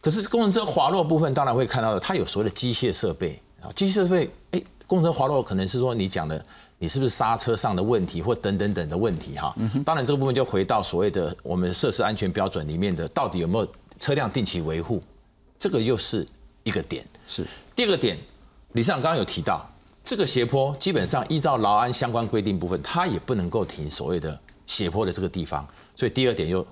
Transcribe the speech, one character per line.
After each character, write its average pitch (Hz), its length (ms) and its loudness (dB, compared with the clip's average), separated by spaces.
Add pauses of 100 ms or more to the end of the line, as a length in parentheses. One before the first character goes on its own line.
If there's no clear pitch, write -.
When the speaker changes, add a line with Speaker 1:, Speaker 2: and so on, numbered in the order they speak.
Speaker 1:
可 160 80 2
是 196 180 0
工 233 140 2
程 202 100 4
车 214 140 2
滑 147 240 2
落 185 120 2
部 160 160 4
分， 151 140 2
当 139 140 2
然 123 80 2
会 123 120 4
看 120 160 0
到 110 120 2
的， 95 40 2
它 190 160 -2
有 113 120 0
所 98 160 -2
谓 110 40 2
的 95 80 -2
机 123 200 0
械 113 180 2
设 90 220 0
备 80 260 -4 (220)
啊， - 100 -14
机 196 180 2
械 185 40 0
设 196 120 4
备， 175 240 2 (200)
哎， 180 120 -2 (240)
工 185 160 4
程 165 80 4
滑 139 160 2
落 139 160 2
可 104 120 -4
能 95 120 2
是 95 120 0
说 123 160 2
你 101 120 0
讲 87 220 -2
的， 78 160 -6 (340)
你 85 100 -4
是 107 100 0
不 135 60 0
是 120 60 2
刹 113 260 0
车 117 180 0
上 107 220 0
的 90 60 0
问 107 240 2
题 85 160 -6
或 113 120 0
等 101 220 -2
等 101 160 0
等 85 160 -2
的 80 80 -4
问 101 220 0
题 - 200 -10
哈？ - 200 -4
Speaker 2:
嗯 110 120 0
哼。 135 140 -2
Speaker 1:
当 160 100 2
然 151 100 0
这 143 80 2
个 143 40 2
部 135 80 0
分 131 100 2
就 131 80 2
回 98 220 0
到 107 180 2
所 87 180 -2
谓 101 100 2
的 85 320 -2
我 76 120 -4
们 90 180 0
设 - 180 2
施 113 120 0
安 107 140 0
全 98 160 -2
标 98 160 0
准 78 180 -4
里 78 120 -4
面 95 180 0
的， 82 120 -4
到 131 200 -2
底 90 100 -4
有 85 80 0
没 95 120 0
有 98 100 0 (300)
车 - 160 0
辆 135 160 0
定 131 120 -2
期 90 200 -4
维 78 180 -4
护， 90 220 -4 (560)
这 - 100 -2
个 139 100 0
又 113 200 2
是 - 280 -2 (360)
一 113 80 -4
个 - 120 -2
点。 - 240 -10 (200)
Speaker 2:
是。 - 200 -4 (300)
Speaker 1:
第 247 80 2
二 220 40 0
个 190 80 4
点， 104 220 0 (540)
理 117 100 2
事 113 60 2
长 139 140 0
刚 160 80 2
刚 170 80 2
有 175 40 0
提 160 200 -4
到， 90 280 -2 (320)
这 - 140 -2
个 170 100 2
斜 123 200 2
坡 135 340 0
基 190 100 2
本 113 160 2
上 131 220 0
依 156 100 0
照 139 200 2
劳 104 160 4
安 120 180 4
相 123 180 0
关 117 160 0
规 110 140 0
定 98 180 0
部 85 80 -4
分， 85 160 -2
它 175 240 -2
也 113 120 -2
不 - 160 -2
能 87 160 0
够 110 120 0
停 78 260 -6
所 - 180 -4
谓 87 120 0
的 76 220 -6 (260)
斜 98 220 -2
坡 101 160 0
的 92 80 -2
这 90 80 -4
个 92 80 -2
地 85 160 -4
方， 71 240 -6 (260)
所 - 120 -2
以 107 40 2
第 131 180 2
二 113 60 2
点 80 140 -2
又 92 240 0